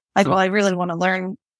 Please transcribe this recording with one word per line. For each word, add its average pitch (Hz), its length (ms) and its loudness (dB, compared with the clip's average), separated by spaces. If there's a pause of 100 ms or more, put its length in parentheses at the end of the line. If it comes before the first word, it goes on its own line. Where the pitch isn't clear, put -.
(160)
I 202 80 4
thought, 135 60 2
"Well, 185 100 2
I 190 60 4
really 196 280 0
want 175 180 -4
to 165 60 -6
learn 185 380 -2 (240)